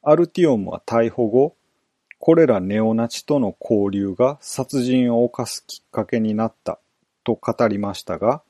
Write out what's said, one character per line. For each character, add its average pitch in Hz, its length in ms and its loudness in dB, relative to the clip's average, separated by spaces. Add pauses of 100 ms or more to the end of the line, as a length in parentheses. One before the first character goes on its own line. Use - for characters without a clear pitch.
ア 151 140 6
ル 165 140 0
テ 180 140 0
ィ 160 60 4
オ 120 80 2
ム 90 140 -6
は 92 140 -10
逮 117 240 2
捕 117 180 -2
後、 131 300 0 (600)
こ - 180 4
れ 165 120 6
ら 104 140 2
ネ 101 180 -2
オ 110 140 2
ナ 117 160 -2
チ - 160 -12
と 147 160 0
の 101 180 -2
交 101 320 0
流 98 240 -4
が 139 240 0
殺 135 420 -6
人 123 320 0
を 117 120 2
犯 120 200 -6
す - 220 -14
き - 180 -20
っ - 60 -20
か 107 140 -4
け 117 160 -2
に 110 120 -2
な 110 120 -2
っ 110 80 -6 (100)
た - 160 -8 (460)
と 113 100 -2
語 113 320 -2
り 101 100 0
ま 101 160 -6
し - 100 -14
た 87 140 -8
が 123 320 0